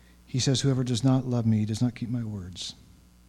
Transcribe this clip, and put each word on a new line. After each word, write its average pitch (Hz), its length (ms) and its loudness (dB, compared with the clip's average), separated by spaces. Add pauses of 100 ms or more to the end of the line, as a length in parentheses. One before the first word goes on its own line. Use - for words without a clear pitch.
(260)
he 131 140 -4
says, 131 220 2
"Whoever 131 220 2
does 120 200 0
not 131 240 4
love 120 180 0
me 110 200 4
does 107 180 -2
not 123 100 0
keep - 160 -8
my 120 140 -4
words. 95 500 -10 (560)